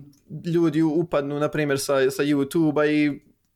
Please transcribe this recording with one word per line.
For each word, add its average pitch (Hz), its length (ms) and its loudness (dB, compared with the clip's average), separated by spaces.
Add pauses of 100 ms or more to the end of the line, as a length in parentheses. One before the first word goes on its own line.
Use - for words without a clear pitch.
(460)
Ljudi 165 360 2
upadnu, 147 560 -2
na 147 100 0
primjer, 147 300 0
sa, 135 320 2
sa - 120 -4
YouTube-a 147 640 2
i 147 340 0 (360)